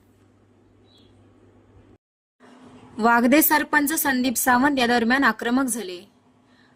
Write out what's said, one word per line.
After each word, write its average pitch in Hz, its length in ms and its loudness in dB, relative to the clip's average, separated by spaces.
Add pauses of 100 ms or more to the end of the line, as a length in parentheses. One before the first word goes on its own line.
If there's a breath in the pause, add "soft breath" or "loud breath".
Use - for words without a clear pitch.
(3000)
वागदे 240 440 2
सरपंच 294 500 0
संदीप 262 420 -2
सावंत 262 440 0
या 240 80 0
दरम्यान 240 380 0
आक्रमक 240 400 0
झाले. 196 360 -8 (760 soft breath)